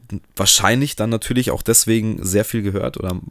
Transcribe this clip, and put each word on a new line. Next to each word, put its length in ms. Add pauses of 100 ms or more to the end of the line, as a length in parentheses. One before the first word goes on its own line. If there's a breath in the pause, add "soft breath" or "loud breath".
(340)
wahrscheinlich 640
dann 140
natürlich 400
auch 120
deswegen 600
sehr 220
viel 160
gehört 340
oder 240 (100)